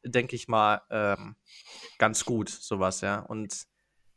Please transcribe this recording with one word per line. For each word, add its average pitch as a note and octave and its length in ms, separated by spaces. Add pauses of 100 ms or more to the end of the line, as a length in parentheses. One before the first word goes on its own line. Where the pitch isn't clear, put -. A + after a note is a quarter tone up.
denke A#2+ 320
ich - 100
mal, G#2+ 440
ähm, G#2 440 (640)
ganz A2 260
gut, A2 240
sowas, F#2+ 520
ja. G2+ 180
Und G#2+ 480 (500)